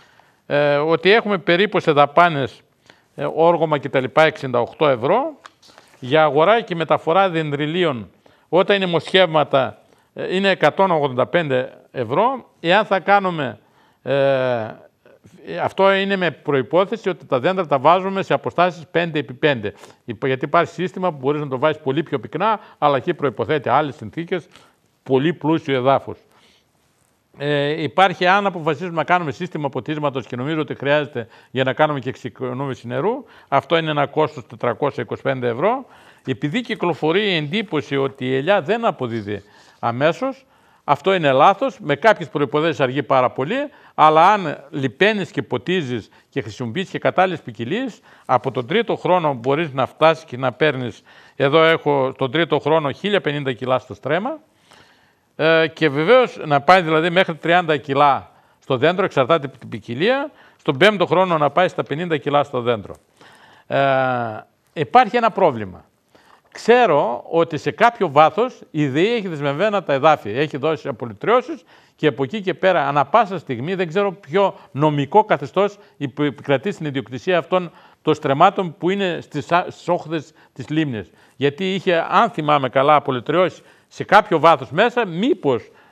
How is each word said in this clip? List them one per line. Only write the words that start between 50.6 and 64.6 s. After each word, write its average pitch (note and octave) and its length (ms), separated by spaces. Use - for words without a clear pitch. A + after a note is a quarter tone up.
εδώ C#3+ 280
έχω C#3+ 540
τον C3 140
τρίτο D#3 280
χρόνο D3+ 320
χίλια G3 300
πενήντα C#3+ 320
κιλά B2 260
στο - 140
στρέμμα, G#3 460
ε, D#3+ 320
και D#3+ 220
βεβαίως G3 560
να C#3+ 160
πάει F#3 200
δηλαδή D#3+ 280
μέχρι F3 260
τριάντα E3 420
κιλά C3 540
στο - 180
δέντρο, F3+ 280
εξαρτάται C#3+ 420
από - 100
την A2 120
ποικιλία, F#3 640
στον C#3 200
πέμπτο F#3 280
χρόνο E3+ 320
να D3 120
πάει F3 180
στα C#3+ 160
πενήντα D#3+ 340
κιλά C#3+ 260
στο B2+ 180
δέντρο. G#2 340
Ε, C3+ 120